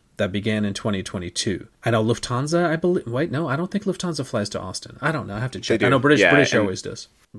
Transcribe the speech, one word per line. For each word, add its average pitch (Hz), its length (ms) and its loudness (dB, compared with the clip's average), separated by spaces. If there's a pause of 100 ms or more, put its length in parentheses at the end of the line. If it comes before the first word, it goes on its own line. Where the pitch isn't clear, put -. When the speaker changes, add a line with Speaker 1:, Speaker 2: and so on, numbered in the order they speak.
(160)
Speaker 1:
that 101 160 -2
began 107 320 0
in 101 80 0
twenty 98 300 -4
twenty-two. 90 640 -6 (160)
I 120 60 0
know 113 120 4
Lufthansa, 135 640 0
I 160 120 0
believe, 180 300 0
wait, 127 240 -2
no, 151 180 -2
I 127 80 -2
don't 180 140 -4
think 202 140 -4
Lufthansa 175 400 -4
flies 104 240 -4
to - 120 -8
Austin. - 420 -12
I 151 100 0
don't 120 140 -6
know. 101 100 -8
I 110 40 -6
have 127 100 -4
to 92 100 -10
check. 113 180 0
Speaker 2:
They 101 60 2
Speaker 1:
I - 40 4
Speaker 2:
do. - 20 4
Speaker 1:
know 135 80 6
British, 139 220 6
Speaker 2:
Yeah, 90 100 8
Speaker 1:
British - 240 6
Speaker 2:
and 110 80 4
Speaker 1:
Airways 92 180 -2
does. - 280 -12 (300)